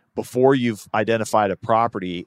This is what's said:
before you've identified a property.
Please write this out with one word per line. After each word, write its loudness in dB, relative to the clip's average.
before 2
you've -4
identified 0
a -6
property. -2